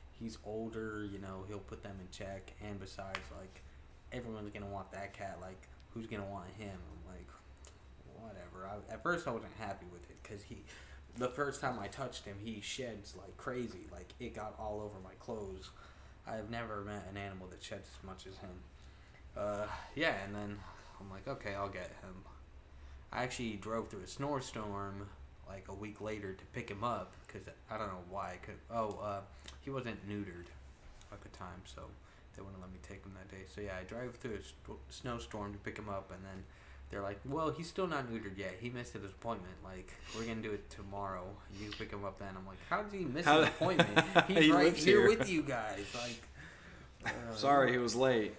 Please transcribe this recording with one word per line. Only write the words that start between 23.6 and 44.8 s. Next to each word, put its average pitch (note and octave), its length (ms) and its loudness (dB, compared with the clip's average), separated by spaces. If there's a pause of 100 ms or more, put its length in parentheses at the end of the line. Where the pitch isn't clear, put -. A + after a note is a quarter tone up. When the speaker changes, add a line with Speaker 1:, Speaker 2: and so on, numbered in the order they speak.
Speaker 1:
through G2 140 -6
a - 40 -8
snowstorm, G#2 1000 -2 (400)
like, F#2+ 200 -10
a G2 60 -6
week G#2 260 -8
later G2+ 340 -2
to - 120 -12
pick - 240 -6
him G2+ 120 -4
up G#2+ 300 0 (160)
'cause G2 140 -10 (280)
I A2 80 -2
don't G#2+ 100 -2
know F#2 220 -6
why F#2 220 -2
I F2+ 60 -8
couldn't. F#2+ 320 -10
Oh, A2 280 2
uh, G2+ 220 -2 (400)
he C3+ 100 -6
wasn't A2+ 380 -4
neutered F2+ 380 -4 (640)
at G2+ 80 -12
the - 80 -14
time, F2+ 360 -10
so - 240 -12 (460)
they - 80 -12
wouldn't F#2+ 180 -10
let F#2 120 -10
me F#2 100 -12
take F#2+ 220 -12
him F#2+ 100 -12
that F#2+ 160 -12
day. F#2+ 160 -10
So, - 140 -10
yeah, G2 160 -4
I F#2 80 -4
drive A#2 320 -6
through A2+ 200 -4
a G2 60 -6
st-, - 360 -12 (120)
snowstorm A2+ 600 -4
to G2+ 80 -8
pick - 180 -6
him G#2+ 100 -6
up, G2 220 -4
and F#2 140 -10
then F#2+ 200 -8 (460)
they're G2+ 120 -2
like, G2+ 220 -2
"Well, D3+ 260 2
he's E3+ 180 -4
still F#3+ 180 2
not C#3+ 220 0
neutered A2 300 -4
yet. F#2 220 -2
He A#2+ 100 -2
missed B2 240 -4
his G2+ 100 -6
appointment. G2 500 -4 (100)
Like, F#2 280 -8 (220)
we're A2+ 100 -2
gonna A2+ 180 -2
do G#2+ 100 0
it G2 180 -4
tomorrow. G2 640 -4 (220)
You G#2 120 -6
can - 80 -6
pick G#2+ 140 -4
him G2+ 120 -4
up F#2+ 140 -4
then." F#2+ 180 -6
I'm F#2+ 100 -8
like, F#2+ 120 -10 (100)
"How G3 140 4
did G#3 100 -4
he F#3+ 120 0
miss D3+ 200 0
Speaker 2:
How D3+ 160 12
Speaker 1:
his C#3+ 80 10
Speaker 2:
<laughs> - 20 6
Speaker 1:
appointment? E3+ 800 8
He's F#3+ 100 10
Speaker 2:
He D#3 140 12
Speaker 1:
right D3 140 12
Speaker 2:
lives E3+ 180 8